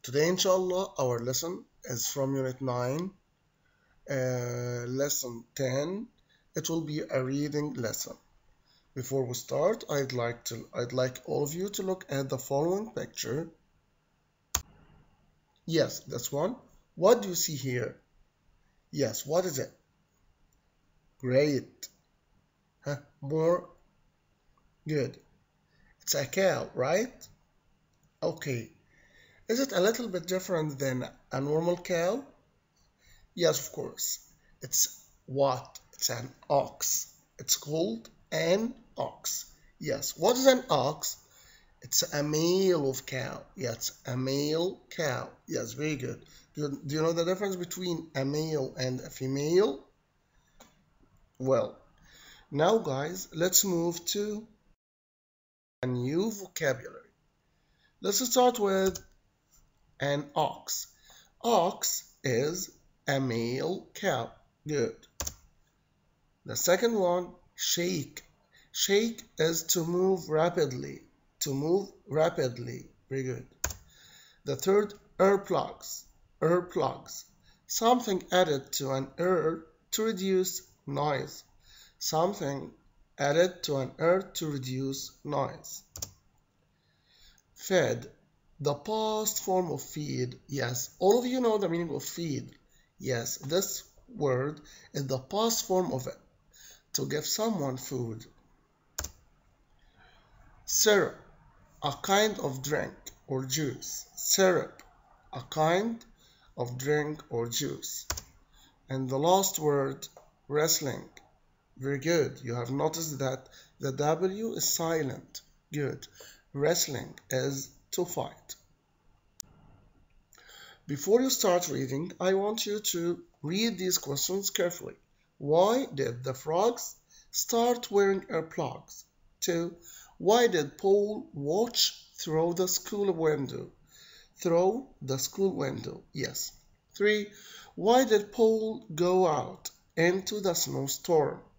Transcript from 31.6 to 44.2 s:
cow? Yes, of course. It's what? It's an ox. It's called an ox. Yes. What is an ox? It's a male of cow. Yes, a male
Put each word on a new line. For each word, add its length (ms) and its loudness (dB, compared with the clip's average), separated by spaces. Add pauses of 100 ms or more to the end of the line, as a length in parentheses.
cow? 480 0 (1120)
Yes, 320 2
of 60 -14
course. 480 -8 (420)
It's 420 -2 (200)
what? 560 -2 (140)
It's 160 -6
an 200 -8 (180)
ox. 640 -2 (280)
It's 160 0
called 520 -4 (220)
an 420 2 (240)
ox. 500 -6 (340)
Yes. 360 -4
What 200 4
is 100 4
an 240 8
ox? 460 0 (680)
It's 220 0 (100)
a 80 0
male 680 2
of 160 -4
cow. 380 -8 (140)
Yes, 500 -6
a 100 -4
male 640 0 (160)